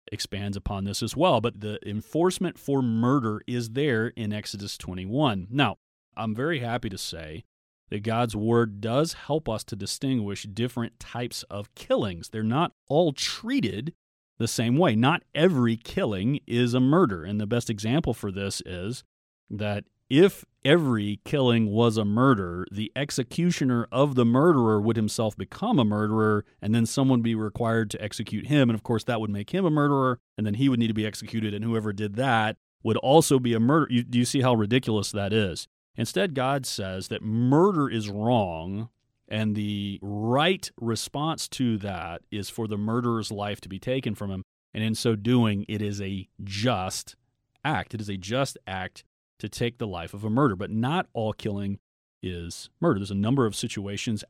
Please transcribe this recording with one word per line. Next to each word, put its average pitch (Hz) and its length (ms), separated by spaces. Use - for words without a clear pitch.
expands 101 440
upon 98 280
this 101 180
as 113 160
well. 143 240
But 110 200
the 104 260
enforcement 165 720
for 139 220
murder 113 680
is 117 240
there 120 380
in 107 220
Exodus 101 460
twenty-one. 95 720
Now, 120 280
I'm 110 200
very 143 240
happy 117 300
to 95 80
say 82 460
that 104 140
God's 113 320
word 110 460
does 127 320
help - 360
us 107 160
to - 100
distinguish 101 680
different 117 560
types - 440
of 101 320
killings. 107 540
They're - 140
not 175 280
all 156 240
treated 151 840
the 113 100
same 120 300
way. 156 180
Not 131 280
every 131 440
killing 120 680
is 120 280
a 127 60
murder. 127 440
And 104 160
the 107 80
best 120 220
example 117 440
for 104 180
this 98 340
is 92 380
that 104 360
if 175 360
every 123 600
killing 120 440
was 110 280
a 110 100
murder, 101 640
the 104 240
executioner 135 960
of 135 240
the 123 100
murderer 120 560
would 110 160
himself 110 400
become 190 420
a 117 60
murderer, 107 580
and 104 140
then 117 100
someone 131 360
be 113 120
required 113 580
to - 120
execute 107 440
him. 139 220
And 113 60
of 104 80
course, 113 220
that 117 160
would 107 80
make 101 220
him 190 140
a 165 60
murderer, 143 480
and 113 80
then 107 100
he 135 140
would 123 100
need 117 80
to 110 60
be 107 140
executed, 107 460
and 104 100
whoever 110 300
did 101 220
that 113 420
would 110 140
also 143 420
be 120 140
a 113 60
murderer. 139 300
You, 120 140
do 120 160
you 123 60
see 135 160
how 123 120
ridiculous 107 580
that 101 200
is? 101 360
Instead, 180 400
God 135 300
says 95 420
that 107 160
murder 139 640
is 107 200
wrong, 101 800
and 107 280
the 104 480
right 120 680
response 139 720
to 117 300
that 90 500
is 101 200
for 113 180
the 107 100
murderer's 113 540
life 104 300
to - 80
be 92 100
taken 127 340
from 101 160
him. 95 140
And 110 120
in 110 100
so 113 220
doing, 107 520
it 104 140
is 101 180
a 95 280
just 98 720
act. 123 320
It 107 60
is 104 80
a 98 80
just 110 400
act 92 360
to 107 100
take 120 300
the 117 80
life 85 260
of 104 100
a 110 60
murderer. 117 260
But 95 140
not 123 440
all 110 200
killing 101 460
is 87 480
murder. 165 200
There's 98 120
a 101 40
number 117 300
of 101 100
situations 104 760